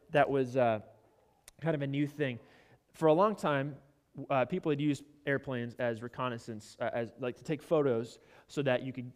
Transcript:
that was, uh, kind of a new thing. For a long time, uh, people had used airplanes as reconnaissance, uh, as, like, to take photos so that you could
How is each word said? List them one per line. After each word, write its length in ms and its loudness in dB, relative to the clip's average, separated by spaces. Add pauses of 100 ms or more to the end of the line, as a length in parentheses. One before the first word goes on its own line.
(120)
that 180 4
was, 260 0
uh, 240 4 (800)
kind 140 -2
of 80 -4
a 40 -4
new 200 -2
thing. 320 -4 (540)
For 140 0
a 60 8
long 220 4
time, 420 -2 (540)
uh, 140 2
people 260 -2
had 100 0
used 220 0 (240)
airplanes 520 -4
as 240 -2
reconnaissance, 800 -8
uh, 120 -2
as, 280 -4
like, 160 -4
to 80 -20
take 180 -6
photos 560 2 (280)
so 160 -6
that 200 2
you 100 -8
could 240 -10